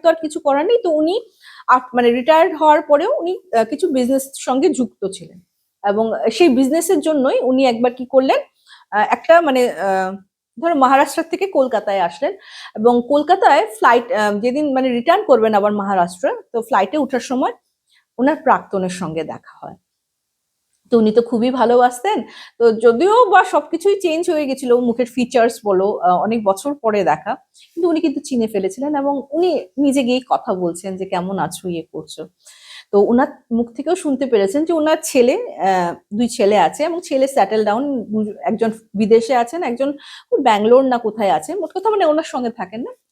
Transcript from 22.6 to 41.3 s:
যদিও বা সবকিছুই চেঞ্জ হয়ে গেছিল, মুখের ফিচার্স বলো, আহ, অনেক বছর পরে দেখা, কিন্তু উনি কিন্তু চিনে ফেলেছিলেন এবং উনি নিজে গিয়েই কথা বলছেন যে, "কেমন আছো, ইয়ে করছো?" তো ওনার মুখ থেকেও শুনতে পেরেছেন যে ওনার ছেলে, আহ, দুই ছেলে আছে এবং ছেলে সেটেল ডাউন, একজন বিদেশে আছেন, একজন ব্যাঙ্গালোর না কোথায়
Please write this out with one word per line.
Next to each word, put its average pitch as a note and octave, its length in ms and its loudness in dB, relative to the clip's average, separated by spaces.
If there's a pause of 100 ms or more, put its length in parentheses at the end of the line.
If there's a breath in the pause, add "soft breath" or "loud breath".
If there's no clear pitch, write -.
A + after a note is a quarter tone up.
যদিও C4 540 4
বা F#4 180 6
সবকিছুই F#4 580 -2
চেঞ্জ E4+ 280 -2
হয়ে D4+ 160 0
গেছিল, B3+ 340 0
মুখের B3 260 -2
ফিচার্স A#3+ 600 0
বলো, G3 320 0
আহ, F3 240 2
অনেক G#3+ 220 -2
বছর B3 320 -2
পরে G#3 280 0
দেখা, D#3+ 320 -2 (400 soft breath)
কিন্তু E4+ 140 0
উনি - 120 0
কিন্তু D4 180 -2
চিনে A#3+ 280 -4
ফেলেছিলেন G#3+ 480 -4
এবং C#4 260 -4 (100)
উনি E4 340 0 (120)
নিজে C#4 260 2
গিয়েই B3 260 0
কথা D#3+ 240 -2
বলছেন F3+ 440 -6
যে, F#3 80 -8
"কেমন F#3 340 -6
আছো, F3 300 -6
ইয়ে E3 220 -8
করছো?" D#3 360 -14 (640 loud breath)
তো G3+ 80 2
ওনার A#3+ 280 2 (240)
মুখ A#3 200 -2
থেকেও D#4 240 -4
শুনতে C#4+ 300 -4
পেরেছেন B3 400 0
যে E4+ 80 0
ওনার D#4 300 2
ছেলে, D4 540 0
আহ, F3+ 600 -2
দুই A#3+ 100 0
ছেলে G#3 300 2
আছে F3 260 2
এবং E4+ 200 -4
ছেলে C4+ 240 0
সেটেল A3 380 0
ডাউন, B3 400 -2 (360)
একজন A3 300 -2 (220)
বিদেশে A3+ 420 2
আছেন, A#3+ 280 -2
একজন C4+ 300 -4 (480 loud breath)
ব্যাঙ্গালোর A#3 420 4
না B3+ 140 0
কোথায় G#3+ 340 -2